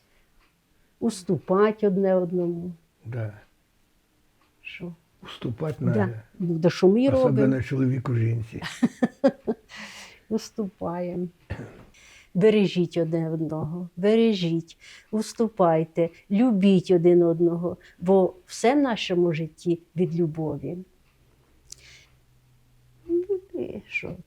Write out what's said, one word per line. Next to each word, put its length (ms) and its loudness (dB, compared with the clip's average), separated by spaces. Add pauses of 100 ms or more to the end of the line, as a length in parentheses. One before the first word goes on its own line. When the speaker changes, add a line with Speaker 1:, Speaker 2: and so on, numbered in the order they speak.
(1000)
Speaker 1:
уступати 880 0
одне 280 2
одному. 560 -2 (340)
Speaker 2:
Да. 280 -8 (1300)
Speaker 1:
Що? 320 -14 (300)
Speaker 2:
Уступати 560 -8
Speaker 1:
Да. 60 -4 (100)
Speaker 2:
надо. 180 0 (260)
Speaker 1:
Ну, 140 -2
да 160 2
що 180 2
ми 160 4
й 40 4
Speaker 2:
Особливо 340 4
Speaker 1:
робимо. 220 2
Speaker 2:
чоловіку 520 -2
жінці. 460 -2 (800)
Speaker 1:
<laughs> 880 -12
Уступаємо. 1000 -6 (1040)
Бережіть 640 2
одне 320 0
одного, 680 -6
бережіть, 800 0 (340)
уступайте, 960 0 (220)
любіть 600 4
один 320 6
одного, 540 0 (220)
бо 340 2 (120)
все 300 0
в 20 2
нашому 560 0
житті 460 -4 (160)
від 240 -2
любові. 580 -4 (2250)
Ну, 320 -2 (140)
і 340 -8
що? 280 -10 (120)